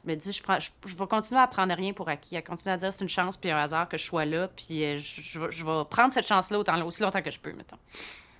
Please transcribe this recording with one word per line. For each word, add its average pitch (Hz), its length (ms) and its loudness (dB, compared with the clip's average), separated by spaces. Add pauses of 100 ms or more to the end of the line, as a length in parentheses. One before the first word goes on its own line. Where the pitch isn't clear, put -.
me 165 80 -2
dis, 170 180 -4
je - 100 -6
prends, 170 160 2
je, - 120 -6 (160)
je 185 100 -12
vais 190 100 -4
continuer 226 360 4
à 254 40 10
prendre 190 280 0
rien 190 180 -2
pour 185 160 -6
acquis, 160 300 -6
à - 20 -2
continuer 170 320 -4
à 185 60 0
dire 190 120 -2
c'est 190 140 -4
une 180 60 -4
chance 185 260 0
puis 185 140 -2
un 151 80 4
hasard 160 280 0
que 160 120 -6
je - 60 -4
sois 160 200 0
là, 160 240 0
puis, 160 340 -6
euh, 147 140 0
je, 147 240 -8
je 156 200 -10
vais, 165 100 -4
je 165 120 -10
vais 156 280 0
prendre 247 200 8
cette 247 160 2
chance-là 208 320 4
autant, 175 280 2
aussi 170 160 -2
longtemps 190 180 2
que 156 100 -6
je - 80 -10
peux, 160 140 -10
mettons. - 240 -16 (640)